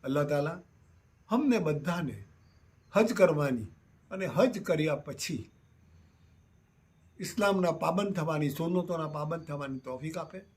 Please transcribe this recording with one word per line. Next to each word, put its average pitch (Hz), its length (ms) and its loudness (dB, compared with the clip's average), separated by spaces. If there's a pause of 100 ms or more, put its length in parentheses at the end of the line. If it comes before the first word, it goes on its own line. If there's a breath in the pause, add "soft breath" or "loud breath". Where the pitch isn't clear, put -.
અલ્લાહ 139 200 0
તાલા 147 380 -2 (680)
અમને 247 300 4
બધાને 156 640 -2 (720)
હજ 226 180 4
કરવાની 143 540 4 (440)
અને 190 140 -6
હજ 196 380 2
કર્યા 156 320 0
પછી 135 560 -8 (1700)
ઇસ્લામના 190 520 2
પાબંદ 180 440 0
થવાની, 151 340 0
સુન્નતોના 170 580 -2
પાબંદ 151 360 -6
થવાની 143 360 -8
તૌફીક 135 380 -10
આપે. 170 240 -12 (160)